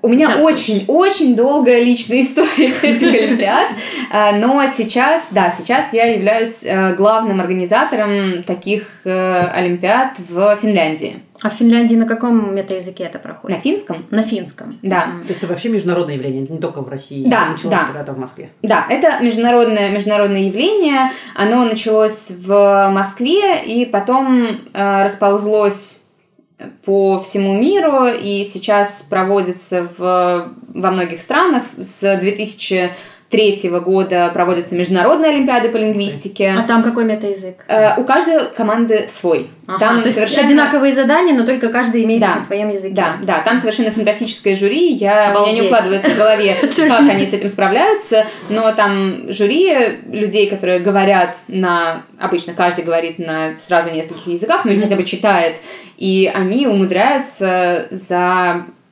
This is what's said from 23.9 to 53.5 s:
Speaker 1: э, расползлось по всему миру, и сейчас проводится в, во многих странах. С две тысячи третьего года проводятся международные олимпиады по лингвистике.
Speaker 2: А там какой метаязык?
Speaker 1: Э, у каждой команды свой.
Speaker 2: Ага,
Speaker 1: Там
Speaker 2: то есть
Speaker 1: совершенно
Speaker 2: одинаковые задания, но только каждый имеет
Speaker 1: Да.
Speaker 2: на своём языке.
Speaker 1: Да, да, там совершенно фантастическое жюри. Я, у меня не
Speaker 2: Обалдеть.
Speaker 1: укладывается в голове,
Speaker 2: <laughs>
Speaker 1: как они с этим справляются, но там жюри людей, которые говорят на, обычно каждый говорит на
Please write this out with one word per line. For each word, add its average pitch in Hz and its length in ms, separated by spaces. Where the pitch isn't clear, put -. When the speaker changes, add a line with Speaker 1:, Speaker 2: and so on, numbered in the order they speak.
Speaker 1:
э, 196 300
расползлось 202 1000
по 196 360
всему 196 360
миру, 285 520
и 202 340
сейчас 202 680
проводится 185 800
в, 180 580
во 185 160
многих 175 300
странах. 294 420
С 196 380
две 190 160
тысячи 190 600
третьего 196 500
года 185 520
проводятся 175 420
международные 196 580
олимпиады 254 360
по 226 80
лингвистике. 202 840
Speaker 2:
А 226 40
там 233 200
какой 233 220
метаязык? 202 640
Speaker 1:
Э, 214 320
у 254 40
каждой 320 520
команды 226 500
свой. - 440
Speaker 2:
Ага, 185 120
Speaker 1:
Там 226 220
Speaker 2:
то 226 80
есть - 60
Speaker 1:
совершенно 269 320
Speaker 2:
одинаковые 285 480
задания, 294 400
но 233 100
только 254 240
каждый 233 360
имеет 220 180
Speaker 1:
Да. 180 140
Speaker 2:
на - 40
своём 208 300
языке. 196 240
Speaker 1:
Да, 170 280
да, 180 180
там 233 180
совершенно 226 320
фантастическое 214 640
жюри. 262 380
Я, 208 420
у 208 60
меня 214 100
не 226 80
Speaker 2:
Обалдеть. 202 60
Speaker 1:
укладывается 196 420
в - 80
голове, 208 400
Speaker 2:
<laughs> 311 220
Speaker 1:
как 240 120
они 196 160
с - 80
этим 196 160
справляются, 220 760
но 220 240
там 196 580
жюри 247 680
людей, 208 380
которые 180 320
говорят 190 560
на, 175 560
обычно 175 360
каждый 175 280
говорит 165 360
на 160 400